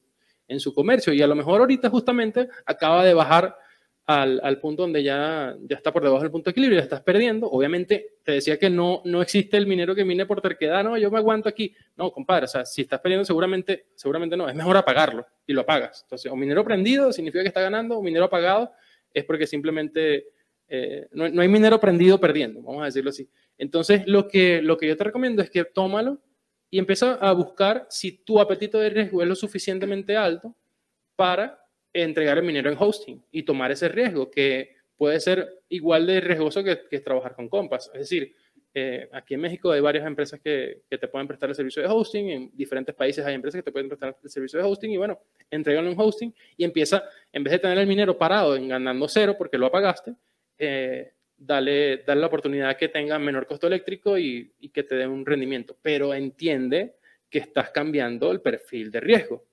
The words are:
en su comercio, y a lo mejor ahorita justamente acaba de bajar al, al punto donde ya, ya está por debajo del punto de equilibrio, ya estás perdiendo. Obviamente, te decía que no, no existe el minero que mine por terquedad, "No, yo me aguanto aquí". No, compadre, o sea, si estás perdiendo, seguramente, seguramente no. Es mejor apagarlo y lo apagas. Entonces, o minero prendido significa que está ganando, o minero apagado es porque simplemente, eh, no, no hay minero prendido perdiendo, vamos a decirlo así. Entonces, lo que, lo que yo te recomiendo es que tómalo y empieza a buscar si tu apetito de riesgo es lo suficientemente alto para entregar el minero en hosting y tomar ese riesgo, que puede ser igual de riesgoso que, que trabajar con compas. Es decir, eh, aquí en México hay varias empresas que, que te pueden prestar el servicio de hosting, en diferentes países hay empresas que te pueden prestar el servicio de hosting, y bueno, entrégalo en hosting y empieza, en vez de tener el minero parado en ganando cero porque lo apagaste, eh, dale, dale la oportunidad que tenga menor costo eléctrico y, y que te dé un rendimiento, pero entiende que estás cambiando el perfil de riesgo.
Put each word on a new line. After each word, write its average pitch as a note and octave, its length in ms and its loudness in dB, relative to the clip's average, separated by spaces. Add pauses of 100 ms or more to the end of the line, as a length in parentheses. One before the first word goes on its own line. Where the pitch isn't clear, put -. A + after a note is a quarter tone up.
(480)
en C#3 120 -6
su C#3 140 -6
comercio, G3+ 380 2
y C#3+ 100 4
a D3 60 6
lo D3 80 4
mejor D#3 240 2
ahorita B3+ 300 4
justamente A#3+ 580 0 (180)
acaba D#3+ 380 2
de F#3 100 8
bajar E3 440 4 (520)
al, C3+ 340 2
al C#3 160 -2
punto D#3 220 -6
donde D#3+ 220 0
ya, C#3+ 580 -4
ya - 140 -6
está - 180 -2
por E3+ 80 0
debajo C#3 220 4
del D#3+ 80 -2
punto E3 180 -6
de - 40 0
equilibrio, B3 260 4
ya D3 40 4
estás C#3 180 -6
perdiendo. A3 460 2
Obviamente, F3 760 -2
te D#3 80 -2
decía C#3+ 260 0
que G3 100 4
no, F3 380 2
no F3 160 0
existe G3+ 340 2
el G3+ 120 4
minero F#3 260 0
que G3 100 0
mine F#3 220 0
por G3 160 -4
terquedad, E3+ 420 0
"No, A3+ 140 -2
yo G3+ 140 2
me A3 80 2
aguanto A3 280 0
aquí". G#3+ 280 -4 (200)
No, F3+ 160 -4
compadre, E3 340 0
o - 20 -2
sea, B2+ 180 -4
si - 160 -6
estás C3 200 -4
perdiendo, F#3 220 0
seguramente, F#3 680 -2
seguramente E3 420 -4
no. E3+ 140 -2
Es B2+ 60 -6
mejor F3+ 220 4
apagarlo B2+ 500 2 (180)
y C#3+ 80 -2
lo C3 80 2
apagas. C3 440 -2
Entonces, B2+ 260 -12
o C3+ 40 -8
minero C#3+ 280 0
prendido A3+ 500 2
significa E3 300 -4
que G3 60 0
está F#3 120 -2
ganando, A3 380 -2
o - 20 -6
minero F3 240 2
apagado F#3 460 0 (420)
es - 120 -4
porque D#3 200 -2
simplemente, D3+ 840 -2 (380)
eh, C#3+ 440 -8
no, D#3+ 180 -2
no F3 140 2
hay F3+ 40 4
minero G#3+ 320 6
prendido F#3+ 400 6
perdiendo, C#3+ 440 0
vamos C3 180 -10
a D3+ 40 -4
decirlo C3+ 260 -4
así. C3+ 180 -12 (300)
Entonces, E3+ 480 2
lo G3 200 4
que, F3+ 360 4
lo E3 120 2
que D#3+ 120 -2
yo D#3 100 2
te G3+ 60 -2
recomiendo A3 400 -2
es - 80 -12
que F3 140 0
tómalo G#3 540 -2 (520)
y F#3+ 80 0
empieza G3 340 2
a G3 200 2
buscar F#3+ 580 0
si - 320 -10
tu G#3+ 160 4
apetito G#3 400 2
de G#3+ 100 2
riesgo G3 320 0
es F3 60 2
lo F#3 80 0
suficientemente G3 840 -4
alto G3+ 380 -2 (600)
para F#3+ 440 0 (320)
entregar D#3 460 0
el E3+ 60 2
minero C#3+ 260 -2
en D3 100 -2
hosting G#3 400 -2 (120)
y D#3+ 100 -8
tomar C3+ 300 0
ese E3 180 -2
riesgo, F3 400 -2
que C3+ 460 -2 (200)
puede D3 240 2
ser F#3 500 -2
igual E3 360 2
de F#3 160 2
riesgoso E3+ 420 0
que, F#3 240 -2
que C#3+ 120 -6
trabajar B2+ 340 -4
con A#2 160 -14
compas. B2+ 460 -4
Es C3+ 60 -10
decir, C#3+ 340 -6 (400)
eh, C3 360 -8
aquí C3+ 220 -14
en C#3 80 -4
México F3 300 -4
hay C#3+ 100 2
varias D3 240 0
empresas D3 340 -8
que, C#3 480 -6
que C3 120 -8
te B2+ 80 -8
pueden C#3 200 -8
prestar C#3 220 -6
el C#3 60 -8
servicio C#3 260 -6
de D#3+ 60 -2
hosting, G#3+ 420 -2
en C3 240 -10
diferentes C3+ 400 -8
países C#3+ 320 -2
hay C#3+ 80 -4
empresas C#3+ 260 -8
que F3 40 -10
te - 80 -10
pueden C#3 160 -6
prestar C3+ 360 -10
el C#3+ 60 -20
servicio C3+ 300 -8
de F#3 60 0
hosting, G3+ 260 -4
y G3+ 60 -4
bueno, G3 220 -4 (300)
entrégalo D3+ 400 0
en F3+ 100 -2
hosting G#3+ 320 0 (240)
y E3+ 80 -2
empieza, E3+ 400 0 (300)
en C#3+ 100 -4
vez C#3 100 -2
de F3+ 60 4
tener F#3 200 2
el G3 80 2
minero G3 300 2
parado E3+ 380 2
en C3 120 -4
ganando C3 400 -2
cero G3+ 280 2
porque - 220 -4
lo - 80 2
apagaste, F#3 480 -2 (460)
eh, C3 540 -6 (220)
dale, C#3 720 0
dale C#3+ 160 2
la E3 60 2
oportunidad C#3 500 -2
que D#3+ 120 -2
tenga D3+ 280 -4
menor C#3+ 300 -4
costo D3 180 -6
eléctrico F#3 500 -2
y, B2+ 440 -6
y D3 100 -20
que C#3+ 140 -6
te C3+ 120 -6
dé C3 120 -2
un C3+ 180 -8
rendimiento, C3+ 560 -4
pero C#3+ 320 -2
entiende C#3 840 -4 (300)
que D3 120 -4
estás - 320 -4
cambiando C#3+ 600 -2
el F#3+ 100 -4
perfil A2+ 500 -6
de A#2 80 -6
riesgo. G3+ 540 0